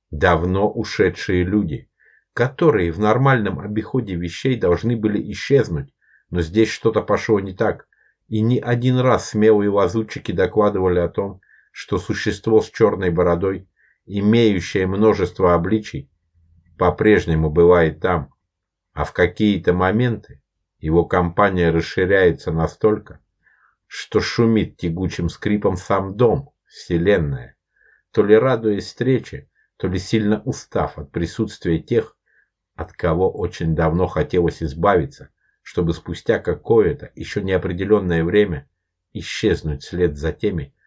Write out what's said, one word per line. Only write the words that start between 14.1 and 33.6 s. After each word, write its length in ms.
множество 680
обличий, 540
по-прежнему 720
бывает 500
там, 320
а 120
в 80
какие-то 600
моменты 680
его 260
компания 640
расширяется 800
настолько, 680
что 340
шумит 560
тягучим 520
скрипом 480
сам 400
дом, 340
вселенная, 920
то 100
ли 140
радуясь 500
встрече, 640
то 120
ли 100
сильно 440
устав 540
от 140
присутствия 720
тех, 360
от 160
кого 400
очень 420